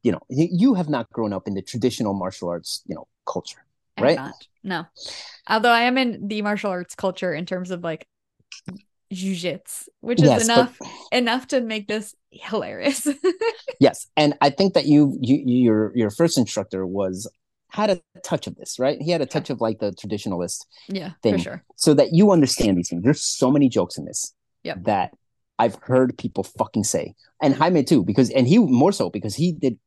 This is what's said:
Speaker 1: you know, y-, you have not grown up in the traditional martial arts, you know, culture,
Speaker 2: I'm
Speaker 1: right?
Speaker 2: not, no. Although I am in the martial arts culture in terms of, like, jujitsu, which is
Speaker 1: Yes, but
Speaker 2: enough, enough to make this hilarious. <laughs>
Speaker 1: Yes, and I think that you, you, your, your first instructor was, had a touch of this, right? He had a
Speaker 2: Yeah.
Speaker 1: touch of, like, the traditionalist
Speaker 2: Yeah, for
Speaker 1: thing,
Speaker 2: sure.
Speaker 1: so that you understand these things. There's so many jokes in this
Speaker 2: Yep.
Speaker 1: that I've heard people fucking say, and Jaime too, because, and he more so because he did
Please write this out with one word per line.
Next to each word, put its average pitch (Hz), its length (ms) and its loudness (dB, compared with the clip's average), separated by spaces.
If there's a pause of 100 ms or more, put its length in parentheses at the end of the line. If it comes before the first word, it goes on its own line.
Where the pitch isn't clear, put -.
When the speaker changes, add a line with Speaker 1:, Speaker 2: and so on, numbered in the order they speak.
Speaker 1:
you 113 100 2
know, - 80 -6 (100)
y-, 156 200 0
you 214 240 4
have 175 140 -2
not 123 220 -4
grown 107 220 -4
up 95 160 -8
in 101 60 -6
the 98 80 -6
traditional 113 520 -2
martial 92 340 -8
arts, - 380 -8
you - 80 -10
know, 76 140 -16 (180)
culture, - 380 -10 (320)
Speaker 2:
I'm 117 80 -2
Speaker 1:
right? 139 120 4
Speaker 2:
not, - 180 -12 (280)
no. 170 240 -6 (640)
Although 220 220 2
I 233 120 4
am 247 160 0
in 240 300 -4
the 214 140 -4
martial 208 280 -4
arts 180 240 -8
culture 185 380 -4
in 165 140 -6
terms 185 240 -8
of, 175 120 -8
like, 160 240 -8 (1040)
jujitsu, 185 760 -8 (120)
which 226 200 -2
is - 80 8
Speaker 1:
Yes, 226 180 4
but 233 80 2
Speaker 2:
enough, 247 240 4 (340)
enough 247 360 0
to 269 120 0
make 220 280 -8
this 214 260 -6 (160)
hilarious. 151 840 -4
<laughs> 285 60 -8 (640)
Speaker 1:
Yes, - 260 4 (100)
and 147 240 4
I 147 100 6
think 190 240 2
that 165 120 2
you, 147 340 6
you, 131 240 2
your, 120 520 2
your 110 140 2
first 165 280 0
instructor 98 480 -4
was, 95 420 -6 (420)
had 214 200 -2
a 180 100 -2 (220)
touch - 240 -4
of 92 80 -10
this, - 240 -14
right? 135 240 -2
He 160 80 -4
had 165 100 0
a 135 40 0
Speaker 2:
Yeah. - 40 -8
Speaker 1:
touch - 220 -6
of, 123 100 -6
like, 113 200 -2
the 104 120 -2
traditionalist 95 720 -8 (240)
Speaker 2:
Yeah, 190 220 -10
for - 120 -20
Speaker 1:
thing, 101 160 2
Speaker 2:
sure. - 260 -8 (120)
Speaker 1:
so - 180 4
that 139 180 4
you 202 180 8
understand 123 480 4
these 87 100 -4
things. 87 140 -6
There's 139 200 2
so - 280 0
many 143 180 4
jokes 98 300 -2
in 73 60 -12
this - 280 -10 (300)
Speaker 2:
Yep. 110 220 -10
Speaker 1:
that - 260 0 (480)
I've 117 240 2
heard 127 340 2
people - 280 -6
fucking - 400 -4
say, - 300 -4 (280)
and 139 120 2
Jaime 156 300 2
too, 120 200 4
because, 107 260 2
and 127 180 2
he 202 100 6
more 156 340 4
so 92 180 -4
because 104 240 -8
he 175 180 0
did 135 240 -2 (100)